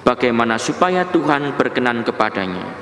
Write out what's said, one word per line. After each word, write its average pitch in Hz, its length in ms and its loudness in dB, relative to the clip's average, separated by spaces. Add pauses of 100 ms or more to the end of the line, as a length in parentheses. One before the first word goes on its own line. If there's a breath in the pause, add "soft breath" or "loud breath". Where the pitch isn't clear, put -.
bagaimana 117 560 2
supaya 180 480 0
Tuhan 147 480 0
berkenan 123 480 0
kepadanya. 98 640 -2 (140)